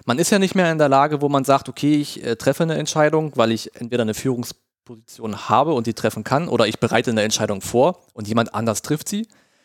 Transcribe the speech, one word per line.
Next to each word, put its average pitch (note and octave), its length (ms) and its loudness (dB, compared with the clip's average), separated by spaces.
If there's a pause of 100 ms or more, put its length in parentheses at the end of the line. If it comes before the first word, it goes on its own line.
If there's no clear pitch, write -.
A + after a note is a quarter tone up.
man B2+ 140 0
ist E3+ 120 0
ja G#3+ 60 6
nicht F#3+ 160 0
mehr F3+ 180 2
in D#3+ 80 -2
der C#3+ 100 4
Lage, C#3+ 320 4
wo D3 80 2
man C#3 140 2
sagt, C3+ 260 2
„Okay, D3 260 0
ich, - 280 -4
äh, A#2 120 -2
treffe - 280 0
eine D#3+ 120 0
Entscheidung, D3+ 600 0
weil A2+ 160 4
ich - 240 -6
entweder A#2+ 280 -4
eine G#2+ 100 -2
Führungsposition - 1400 -8
habe C#3+ 240 2
und A#2 140 -2
die A2+ 80 -2
treffen A2 280 -2
kann D#3+ 260 -2
oder A#2 180 2
ich - 120 -4
bereite A#2+ 320 0
eine A2 120 2
Entscheidung G#2+ 380 -2
vor C#3 420 0 (100)
und G#2 140 -12
jemand A2+ 260 0
anders A2 300 -2
trifft - 260 -4
sie.“ G#3 180 -6 (380)